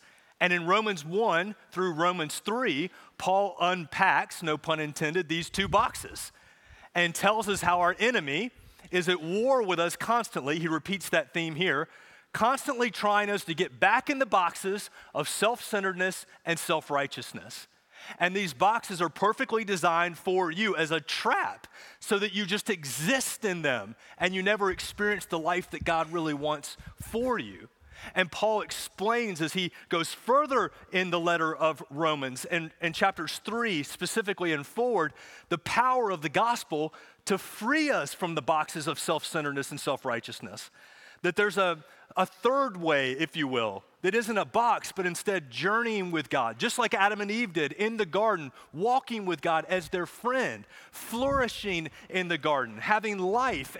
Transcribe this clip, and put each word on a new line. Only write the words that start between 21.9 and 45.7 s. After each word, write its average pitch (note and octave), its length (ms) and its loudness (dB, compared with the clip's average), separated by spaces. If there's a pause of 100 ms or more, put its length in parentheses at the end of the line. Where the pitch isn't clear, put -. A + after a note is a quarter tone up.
so - 180 0
that G3 160 -2
you G3+ 120 -2
just G3 240 -2
exist E3 720 -2
in F3+ 180 -2
them A#2 360 -2 (200)
and F3+ 160 0
you F#3+ 80 -2
never G3 300 2
experience G#3 540 -2
the F3 120 -2
life F3 340 -2
that D#3+ 120 -10
God D#3+ 300 0
really D#3 200 0
wants D3 440 -4 (240)
for A#3+ 360 -2
you. G#2 300 -10 (480)
And F#3 160 2
Paul G#3+ 300 0
explains G3+ 800 -2
as D#3+ 100 0
he F3+ 220 -2 (160)
goes E3 240 0
further B3+ 580 2 (220)
in F#3 160 2
the F3 100 0
letter E3 340 2
of D#3 360 0
Romans, C#3 560 -2
in, E3 260 -4 (100)
in E3+ 120 -2
chapters F3+ 500 -2
three G#3+ 400 -2
specifically F#3 720 -2
and C#3+ 120 -2
forward, A3 460 0 (380)
the F3 80 0
power B3 520 2
of F3 120 -2
the D#3 80 -2
gospel E3+ 640 0 (320)
to G3 120 2
free D4 520 0
us E3+ 240 0
from E3 220 -4
the D#3 60 -2
boxes D#3 460 -2
of D3+ 100 -2
self-centeredness D3 760 -2
and D3 100 -8
self-righteousness. A#2 880 -4 (520)
That F3 120 2
there's G#3 220 2
a, F3 260 2 (320)
a F#3 100 2
third B3+ 520 0
way, C#3+ 340 2
if D#3 240 -4
you D3 140 0
will, A2+ 340 0 (180)
that F#3+ 140 6
isn't A3+ 220 2
a F3+ 80 4
box, G#3 500 2
but F#3 100 0
instead F3 460 -2
journeying G3+ 580 0